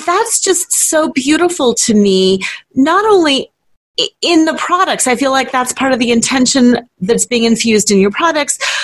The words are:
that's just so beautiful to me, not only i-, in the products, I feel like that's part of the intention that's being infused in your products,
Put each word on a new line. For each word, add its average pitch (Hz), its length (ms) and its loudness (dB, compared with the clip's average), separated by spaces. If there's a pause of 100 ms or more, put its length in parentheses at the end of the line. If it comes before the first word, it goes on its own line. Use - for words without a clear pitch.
that's 427 360 -2
just - 320 -2
so 311 400 0
beautiful 302 600 0
to - 220 -2
me, 190 460 2 (340)
not 330 300 2
only 330 440 2 (500)
i-, 170 80 -2 (140)
in 320 240 2
the 320 80 0
products, 330 540 -2
I 247 80 2
feel 262 160 -2
like 269 200 -2
that's 254 220 -2
part 262 200 -2
of 240 60 0
the 240 120 0
intention 247 760 2 (140)
that's 226 240 -2
being 233 200 -2
infused 226 440 0
in 202 100 4
your 202 120 2
products, - 480 -4 (240)